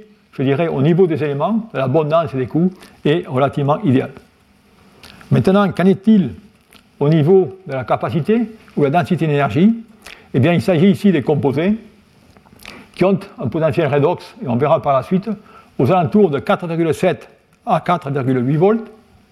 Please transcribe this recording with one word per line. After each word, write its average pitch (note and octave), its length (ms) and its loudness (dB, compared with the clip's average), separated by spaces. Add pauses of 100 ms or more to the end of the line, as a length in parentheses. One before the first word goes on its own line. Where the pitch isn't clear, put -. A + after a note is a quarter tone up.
(320)
je - 100 -6
dirais, C#3 260 0
au D3 140 -2
niveau E3+ 240 4
des D#3 160 -2
éléments, D#3 500 -4
de C3+ 60 -6
l'abondance D3+ 560 0
et C3+ 40 -4
des B2+ 80 -4
coûts, F3 260 -2 (320)
est D#3 240 0
relativement C#3 540 -2
idéal. C3 280 0 (1200)
Maintenant, F#3+ 400 2
qu'en E3+ 140 -4
est-il F#3+ 460 4 (680)
au C#3+ 100 0
niveau E3 580 2
de C#3+ 80 -10
la B2+ 100 -6
capacité F3 640 -2 (260)
ou D3 80 0
la C#3 60 2
densité E3 360 0
d'énergie ? D3 500 2 (580)
Eh C#3+ 60 0
bien, E3 140 2
il D#3+ 80 0
s'agit F#3 280 2
ici G3 220 2
des D3 100 0
composés D3+ 540 0 (1160)
qui - 100 0
ont F#3+ 140 2 (200)
un C#3+ 100 -6
potentiel D#3 440 -2
redox, C#3 500 -2
et D3 60 -10
on A#2 80 -2
verra C#3+ 240 0
par C#3+ 140 -2
la C3 80 0
suite, F#3+ 260 -4 (500)
aux A#2+ 120 2
alentours F#3 400 2
de C#3 80 -2
quatre F3+ 280 -4
virgule E3 280 -2
sept - 340 -4 (380)
à F3+ 140 0
quatre E3+ 300 -4
virgule B2+ 360 -2
huit C#3+ 100 0
volts. G#3 340 0 (420)